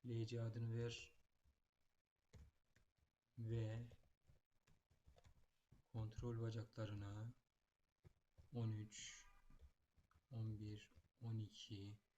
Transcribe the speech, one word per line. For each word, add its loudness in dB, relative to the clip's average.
L 4
C 2
adını 4
ver 0
ve 2
kontrol 0
bacaklarına 0
on 4
üç, -4
on 2
bir, -4
on 2
iki -4